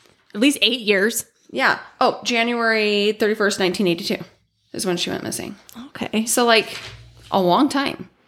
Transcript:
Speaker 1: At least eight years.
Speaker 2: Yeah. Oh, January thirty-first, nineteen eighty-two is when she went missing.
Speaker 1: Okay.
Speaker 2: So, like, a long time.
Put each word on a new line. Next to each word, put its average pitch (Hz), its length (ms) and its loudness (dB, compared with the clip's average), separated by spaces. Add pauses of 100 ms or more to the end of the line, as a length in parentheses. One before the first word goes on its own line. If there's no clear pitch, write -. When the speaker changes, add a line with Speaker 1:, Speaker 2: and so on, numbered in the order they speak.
(340)
Speaker 1:
At 208 60 -4
least 277 220 4
eight 240 180 2
years. 208 460 0 (240)
Speaker 2:
Yeah. 247 280 0 (220)
Oh, 254 240 2
January 220 880 2
thirty-first, 214 480 0
nineteen 185 260 2
eighty-two 175 360 -2 (500)
is - 120 -8
when 180 120 0
she 175 140 -4
went - 120 -6
missing. - 340 -8 (320)
Speaker 1:
Okay. - 380 -4
Speaker 2:
So, 240 180 0
like, 226 320 0 (540)
a 190 100 2
long 190 280 4
time. 277 400 -4 (200)